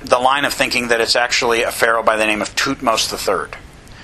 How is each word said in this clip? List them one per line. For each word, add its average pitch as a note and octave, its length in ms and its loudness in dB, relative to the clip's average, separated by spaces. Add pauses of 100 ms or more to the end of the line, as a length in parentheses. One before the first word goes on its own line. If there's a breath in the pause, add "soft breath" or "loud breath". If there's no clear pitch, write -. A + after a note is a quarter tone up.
the B2+ 160 2
line C3+ 240 2
of B2 100 -2
thinking A#2+ 360 -2
that A#2 100 2
it's A2+ 160 0
actually A#2+ 480 0
a - 80 -2
Pharaoh A2+ 320 0
by A2 140 2
the A2 80 2
name G#2+ 160 0
of - 140 -6
Thutmose C3 540 -2
the G#2 80 -8
third. E2+ 400 -4 (460 loud breath)